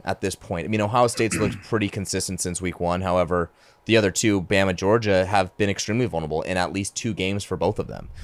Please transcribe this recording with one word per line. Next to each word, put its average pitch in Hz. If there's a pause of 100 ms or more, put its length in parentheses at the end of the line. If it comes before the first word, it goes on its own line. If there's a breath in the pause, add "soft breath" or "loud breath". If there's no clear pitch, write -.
at 95
this 95
point. 87
I -
mean, 107
Ohio 120
State's 113
looked 104
<clears throat> -
pretty 107
consistent 95
since 87
week 90
one. 87
However, 90 (360 soft breath)
the 110
other 101
two, 101
Bama, 95
Georgia, 98
have 95
been 101
extremely 107
vulnerable 80
in 92
at 90
least 98
two 110
games 95
for 92
both 85
of -
them. 50 (140 loud breath)